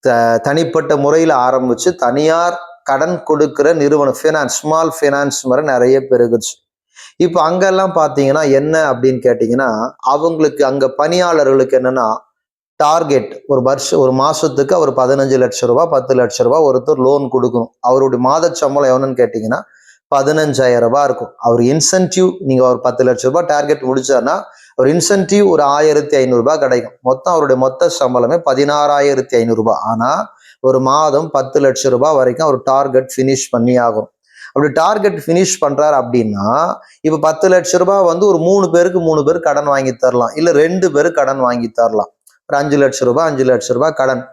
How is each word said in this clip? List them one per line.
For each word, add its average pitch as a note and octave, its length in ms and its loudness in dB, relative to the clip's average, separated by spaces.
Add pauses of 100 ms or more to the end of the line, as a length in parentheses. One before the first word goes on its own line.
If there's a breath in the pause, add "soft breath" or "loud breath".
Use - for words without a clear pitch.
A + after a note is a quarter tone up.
த-, A#2 420 2
தனிப்பட்ட D#3+ 460 -2 (120)
முறையில D#3+ 280 2 (160)
ஆரம்பிச்சு B2+ 420 0 (140)
தனியார் D#3+ 520 0 (340)
கடன் D#3+ 260 0 (120)
கொடுக்கிற D3 400 0 (120)
நிறுவனம், C#3+ 400 2
ஃபினான்ஸ், D#3 400 -2
ஸ்மால் D#3 360 -2
ஃபினான்ஸ் C#3+ 520 -2
மாதிரி C#3 260 0
நிறைய B2+ 220 4 (140)
பெருகிருச்சு. A#2+ 440 0 (720 loud breath)
இப்ப E3+ 120 0 (120)
அங்கெல்லாம் F#3 500 0
பாத்தீங்கன்னா C#3+ 440 0 (180)
என்ன D#3 140 -2 (180)
அப்படின்னு B2+ 340 0
கேட்டீங்கன்னா, A#2+ 420 0 (440)
அவங்களுக்கு D#3 580 0
அங்க C3+ 140 -2 (160)
பணியாளர்களுக்கு D3 760 2
என்னன்னா, B2+ 280 0 (720)
டார்கெட் D3 520 0 (180)
ஒரு C3+ 180 2
வருஷம், C#3 360 0
ஒரு C3 80 2 (100)
மாசத்துக்கு C#3+ 560 0
அவர் D3 220 0
பதினஞ்சு C3+ 420 2
லட்சம் A#2+ 280 -2
ரூபாய், D#3+ 240 2
பத்து B2+ 260 -2
லட்சம் A#2+ 280 0
ரூபாய் D3+ 200 2
ஒருத்தர் C3 380 0
லோன் C#3 280 2
கொடுக்கணும். A#2+ 380 -2 (160)
அவருடைய C3 400 2
மாத E3 220 0 (100)
சம்பளம் C#3 320 0
எவ்வளோன்னு C3 280 -2
கேட்டீங்கன்னா, A2+ 400 -2 (540 soft breath)
பதினஞ்சாயிரம் C3+ 720 0
ரூபாய் C#3 220 2
இருக்கும். A#2+ 240 -6 (140)
அவர் A#2 160 2 (100)
இன்சென்டிவ், F#3 560 0 (200)
நீங்க B2+ 220 2
ஒரு A#2+ 160 0
பத்து B2 220 -2
லட்சம் B2+ 220 0
ரூபாய் B2+ 220 -2
டார்கெட் D3 380 -2
முடிச்சாருன்னா, C3+ 460 0 (400 loud breath)
அவர் B2+ 180 2
இன்சென்டிவ் G3 600 2
ஒரு D3+ 80 2 (140)
ஆயிரத்தி D3 440 2
ஐந்நூறு B2+ 220 2
ரூபாய் D3 220 0
கிடைக்கும். B2 320 -2 (120)
மொத்தம் C3 260 -2
அவருடைய C#3 300 2
மொத்த C3+ 240 0 (120)
சம்பளமே B2 360 0 (120)
பதினாறாயிரத்தி C#3+ 920 0
ஐந்நூறு A2+ 220 0
ரூபாய். G#2+ 280 0
ஆனா A#2 200 -2 (580 soft breath)
ஒரு C3 100 2 (120)
மாதம் D3+ 440 0
பத்து C3+ 300 -2
லட்சம் C3 300 0
ரூபாய் D3 240 2
வரைக்கும் B2+ 280 0
அவர் C3 140 0 (100)
டார்கெட் C3 440 0
ஃபினிஷ் C3 300 -2 (100)
பண்ணி A#2+ 200 2 (120)
ஆகணும். G#2+ 260 -4 (400 loud breath)
அப்படி D3 180 0 (100)
டார்கெட் G3 440 0
ஃபினிஷ் F3+ 380 0
பண்றாரு D3 400 0
அப்படின்னா, A2 440 -2 (600 soft breath)
இப்ப D#3 200 0
பத்து D#3 280 0
லட்சம் F3 280 2
ரூபாய் F#3+ 280 2
வந்து F3 200 0
ஒரு F3 160 2
மூணு F#3+ 280 2
பேருக்கு, F3+ 340 2
மூணு D#3 180 2
பேர் D#3 220 0
கடன் D3 260 -2
வாங்கி C3+ 180 -2 (120)
தரலாம், B2 340 0
இல்ல E3 140 2 (100)
ரெண்டு F3+ 320 0
பேருக்கு D#3 260 0
கடன் C3+ 260 -2
வாங்கி A#2+ 220 -2 (120)
தரலாம். A#2 300 0 (380 soft breath)
ஒரு C#3+ 120 -2
அஞ்சு D3 220 -2
லட்சம் C3 280 0
ரூபாய், D#3 200 0
அஞ்சு C3+ 200 -2
லட்சம் B2 280 0
ரூபாய் D#3 220 -2
கடன். C3 220 -2 (100)